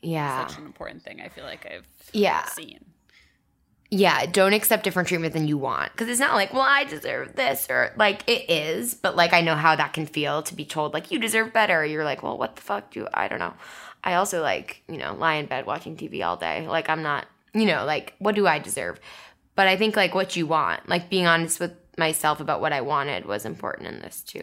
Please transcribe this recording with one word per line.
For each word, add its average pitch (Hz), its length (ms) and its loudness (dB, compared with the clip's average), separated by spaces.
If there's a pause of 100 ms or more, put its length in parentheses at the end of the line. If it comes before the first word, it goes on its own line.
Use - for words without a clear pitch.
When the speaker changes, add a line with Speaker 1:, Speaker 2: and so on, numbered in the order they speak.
Speaker 1:
Yeah. 143 440 -2
Speaker 2:
such - 140 -12
an 156 60 -16
important - 380 -16
thing - 180 -16
I - 80 -14
feel - 160 -16
like - 200 -14
I've - 220 -14 (240)
Speaker 1:
Yeah. 208 360 2
Speaker 2:
seen. - 320 -12 (1080)
Speaker 1:
Yeah, 185 360 4
don't 196 280 6
accept 214 300 2
different 180 240 0
treatment 165 260 0
than 156 140 0
you 151 100 2
want. 120 380 -4
'Cause 226 120 -4
it's 240 120 -2
not 285 140 2
like, 196 180 2
"Well, 262 120 2
I 277 200 4
deserve 139 520 -6
this," - 340 0
or, 127 260 2
like, 202 320 2
it - 220 0
is, 165 460 0
but, 180 200 -2
like, 170 180 4
I 175 80 6
know 160 140 4
how 156 200 6
that 147 180 -2
can 156 140 -4
feel 147 360 0
to - 120 -8
be 151 100 -8
told, 151 300 -4
like, 165 160 -6
"You 294 80 0
deserve 220 340 0
better." 185 320 4
You're 151 180 -2
like, 143 200 -2
"Well, - 140 -4
what - 180 -4
the - 80 -20
fuck 208 280 -6
do, - 220 -8
I - 140 2
don't - 120 -4
know." 87 140 -4 (500)
I 180 120 0
also, 185 260 0
like, 110 480 -4
you 160 80 -8
know, 73 160 -6
lie 160 220 0
in 151 100 -4
bed 131 220 -6
watching 156 280 -6
T 131 120 -10
V 85 160 -6
all 87 140 0
day. 82 300 -4
Like, 160 220 -2
I'm 156 140 -2
not, 147 240 -4 (260)
you 220 140 4
know, 147 180 2
like, 147 320 -4
what 208 180 0
do 202 120 4
I 156 120 4
deserve? - 400 -8 (560)
But 196 120 6
I 190 100 4
think, 214 180 2
like, 185 200 4
what 185 200 0
you 165 120 0
want, 147 420 0
like, 175 220 -2
being 185 160 4
honest 165 320 2
with 175 140 -4 (220)
myself 156 440 2
about 151 220 -2
what 147 120 0
I 139 80 -2
wanted 139 460 -2
was 104 180 -4
important - 420 -8
in - 120 -10
this - 240 -14
too. - 200 -12